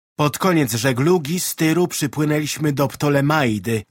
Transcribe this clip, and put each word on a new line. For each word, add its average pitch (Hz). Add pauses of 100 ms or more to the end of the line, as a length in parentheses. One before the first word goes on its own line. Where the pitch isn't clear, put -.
(180)
Pod 147
koniec 165
żeglugi 139
z -
Tyru 165
przypłynęliśmy 151
do 139
Ptolemaidy 135